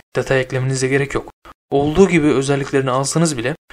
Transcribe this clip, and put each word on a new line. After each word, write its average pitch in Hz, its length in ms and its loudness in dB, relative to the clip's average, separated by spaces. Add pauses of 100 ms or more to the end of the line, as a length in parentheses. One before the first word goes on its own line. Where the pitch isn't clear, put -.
(160)
detay 131 240 0
eklemenize 131 480 -2
gerek 139 260 -2
yok. - 180 -6 (380)
Olduğu 151 380 4
gibi 165 180 2
özelliklerini 139 640 0
alsanız 139 460 0
bile 123 200 -4 (160)